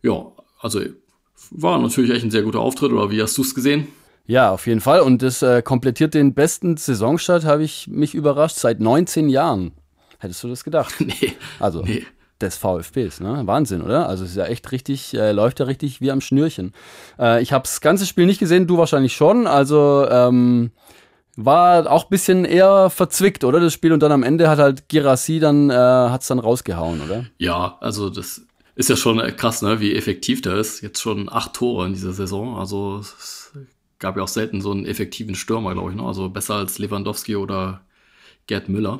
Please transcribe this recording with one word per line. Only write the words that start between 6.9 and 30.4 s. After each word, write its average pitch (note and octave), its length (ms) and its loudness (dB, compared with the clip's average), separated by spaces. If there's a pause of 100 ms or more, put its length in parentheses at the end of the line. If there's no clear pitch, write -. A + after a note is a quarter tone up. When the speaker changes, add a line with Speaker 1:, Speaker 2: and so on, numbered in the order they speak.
Speaker 2:
habe D3+ 180 2
ich - 240 -8
mich D3 280 -2
überrascht, D3 420 0
seit A2+ 240 0
neunzehn D3+ 480 2
Jahren. C3 420 0 (500)
Hättest F2+ 220 -12
du A#2+ 60 -10
das B2+ 160 -12
gedacht? D3+ 300 -2
Speaker 1:
<laughs> - 40 -16
Nee. - 380 -4 (240)
Speaker 2:
Also, E2+ 200 -2
Speaker 1:
Nee. F2+ 240 -4 (360)
Speaker 2:
des F#2+ 160 -6
V F#2 220 -4
F - 120 -14
Bs, G#2+ 300 -6
ne? A#2+ 240 -6
Wahnsinn, G2 360 -2
oder? C3 280 -2
Also, F#2 160 -6
es E2+ 60 -12
ist F#2 40 -10
ja F#2 120 -4
echt - 260 -8
richtig, C3 400 -8
äh, G#2+ 180 0
läuft G#2+ 300 0
ja C3 40 0
richtig C3 360 -8
wie C3+ 100 -2
am C3+ 80 -2
Schnürchen. C3+ 540 -2 (440)
Äh, A#2 240 4
ich B2+ 120 -2
hab's - 260 -2
ganze F#3 260 2
Spiel F3 200 2
nicht F#3+ 140 2
gesehen, F3 280 4
du F3 100 2
wahrscheinlich C#3+ 380 2
schon. G#3 320 4
Also, C#3+ 640 4
ähm, B2 600 4 (680)
war E3 520 4
auch D#3+ 140 4
ein - 60 -18
bisschen F#3 340 2
eher F#3+ 460 6
verzwickt, F#3 560 0
oder? C#3+ 160 4
Das E3 100 4
Spiel. E3 220 2
Und D3+ 100 4
dann D3 80 4
am C3+ 120 4
Ende D#3 260 4
hat D3+ 100 4
halt C#3 300 2
Guirassy D3+ 500 2
dann, D3 300 6
äh, B2+ 40 2
hat's B2 540 4
dann B2+ 120 0
rausgehauen, E2+ 600 -2
oder? G2 260 -8 (120)
Speaker 1:
Ja, F2 420 -4
also G2+ 300 -6
das - 320 -14 (340)
ist - 140 -2
ja A#2+ 80 2
schon, A2+ 240 0
äh, A#2+ 100 -4
krass, - 300 -4
ne, G#2+ 180 0
wie G#2 160 0
effektiv - 460 -4